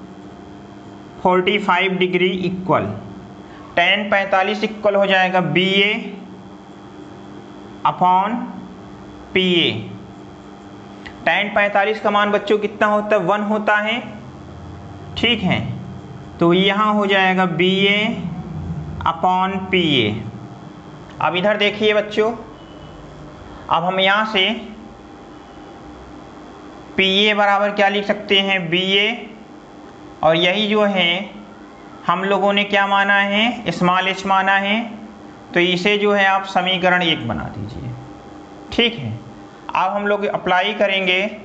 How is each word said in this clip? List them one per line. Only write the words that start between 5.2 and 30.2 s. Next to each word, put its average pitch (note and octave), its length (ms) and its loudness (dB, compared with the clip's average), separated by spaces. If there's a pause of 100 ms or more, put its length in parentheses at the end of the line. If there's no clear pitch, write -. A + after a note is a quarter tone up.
बीए F#3+ 520 2 (1900)
upon F#3 500 4 (1000)
पीए। F3 360 4 (1500)
tan F#3 240 2
पैंतालीस G#3 520 2
का G#3+ 100 2
मान G#3 200 4
बच्चों G#3 280 2
कितना G#3 300 0
होता G#3 220 2
है, G#3+ 120 6
वन G3 220 2
होता G#3+ 340 2
है। A3 240 -2 (1120)
ठीक A3+ 260 2
है, C#3+ 180 2 (800)
तो E3+ 120 6
यहाँ G3 420 4
हो G#3 120 4
जाएगा F#3 400 4
B F#3+ 500 4 (1080)
upon F#3 540 2 (120)
पीए। C3+ 520 2 (1000)
अब D#3+ 160 0
इधर G#3 200 2
देखिए G#3 380 2
बच्चों, G#3+ 380 0 (1400)
अब E3 140 2
हम F#3 160 0
यहाँ G3+ 260 4
से G3 240 2 (2500)
पीए G3 380 4
बराबर G3+ 360 4
क्या G3+ 180 4
लिख G3+ 180 0
सकते G3+ 340 2
हैं, F#3+ 300 0
बीए, G3 580 2 (920)